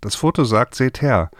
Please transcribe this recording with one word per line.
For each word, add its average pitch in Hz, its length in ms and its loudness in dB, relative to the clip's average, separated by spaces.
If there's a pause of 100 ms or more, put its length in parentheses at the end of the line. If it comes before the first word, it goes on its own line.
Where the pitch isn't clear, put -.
Das - 140 -8
Foto 160 280 0
sagt: 110 320 0
„Seht 131 260 -2
her, 110 280 2 (100)